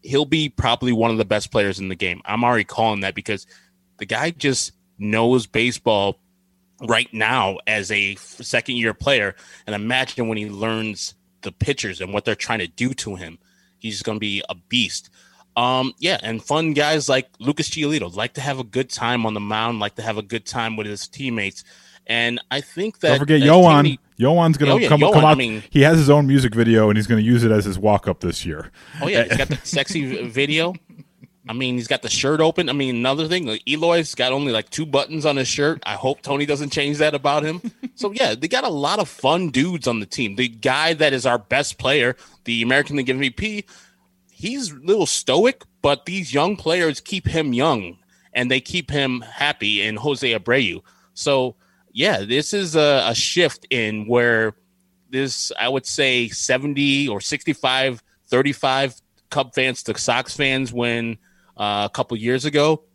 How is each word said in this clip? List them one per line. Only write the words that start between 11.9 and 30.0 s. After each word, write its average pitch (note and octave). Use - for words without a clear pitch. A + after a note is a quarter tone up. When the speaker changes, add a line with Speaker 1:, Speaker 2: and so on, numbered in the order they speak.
Speaker 1:
and F#2+
what G#2
they're G#2+
trying A#2
to F2+
do B2+
to G#2
him. E2+
He's G#2+
gonna G#2+
be G2+
a F2+
beast. G#2+
Um, B2+
yeah, E3
and A2
fun D#3
guys D3
like C3
Lucas C#3+
Giolito C#3+
like G#2+
to C#3
have C3+
a B2+
good A#2+
time A#2+
on A2
the G#2+
mound, A2
like G2+
to A#2
have A2
a A2
good G#2
time A2+
with G#2+
his G#2
teammates. A2+
And A#2
I C#3
think G3
that B2+
Speaker 2:
Don't C3+
forget D3
Speaker 1:
as C#3
Speaker 2:
Yoan. F3
Speaker 1:
Tandy C#3+
Speaker 2:
Yoan's D#3+
gonna C#3
Speaker 1:
Oh, C#3
yeah, C#3+
Speaker 2:
come, D3
Speaker 1:
Yoan, F#3+
Speaker 2:
come D3+
Speaker 1:
I D#3
Speaker 2:
out. D3
Speaker 1:
mean A2
Speaker 2:
He C#3+
has D#3+
his C#3+
own D3
music C3
video, A2+
and G#2
he's G#2
gonna A2
use A#2
it A2+
as G#2
his F#2+
walk-up G2+
this F2
year. D#2+
Speaker 1:
Oh, -
yeah, F#3+
he's A#2
got C3+
Speaker 2:
<laughs> -
Speaker 1:
the D3
sexy C#3+